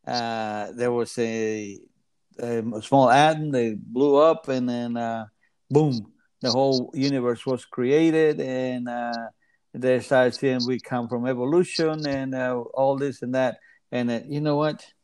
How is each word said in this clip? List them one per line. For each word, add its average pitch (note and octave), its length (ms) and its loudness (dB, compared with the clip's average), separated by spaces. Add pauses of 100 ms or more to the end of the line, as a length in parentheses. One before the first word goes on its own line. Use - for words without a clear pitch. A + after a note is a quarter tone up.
Uh, A2 640 -4
there B2 200 0
was A#2 260 -2
a, A2 600 -2 (600)
a A#2 440 -4
small C3+ 260 4
atom, D3+ 420 4
they A#2 280 0
blew C#3 380 2
up, D#3+ 320 4
and B2+ 200 -2
then, A#2+ 280 -4
uh, A2+ 300 -4 (440)
boom, C3+ 420 2 (300)
the B2+ 80 -2
whole C3 420 0
universe C3 540 -2
was B2+ 180 -4
created, D#3 760 2
and, B2+ 480 -4
uh, A#2+ 400 -6 (440)
they B2+ 280 2
started B2+ 340 4
saying B2+ 320 0
we B2 140 -2
come A#2+ 280 -4
from A#2+ 180 -4
evolution D#3 760 0
and, C3+ 300 -4
uh, B2+ 240 -2 (160)
all C3+ 240 2
this C3+ 240 -4
and B2 140 -4
that. B2+ 240 0 (320)
And, B2 180 0
uh, A#2 160 -2
you D3 140 -4
know D3+ 160 2
what? D3+ 280 -2 (200)